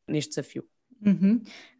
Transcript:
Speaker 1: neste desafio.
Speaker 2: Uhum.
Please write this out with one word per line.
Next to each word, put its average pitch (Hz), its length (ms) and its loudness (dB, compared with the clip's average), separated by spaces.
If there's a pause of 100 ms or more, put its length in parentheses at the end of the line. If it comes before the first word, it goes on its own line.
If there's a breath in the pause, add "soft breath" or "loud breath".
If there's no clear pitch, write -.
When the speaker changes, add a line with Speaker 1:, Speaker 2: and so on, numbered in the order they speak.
Speaker 1:
neste 151 220 -4
desafio. - 360 -10 (400)
Speaker 2:
Uhum. 196 360 4 (380 loud breath)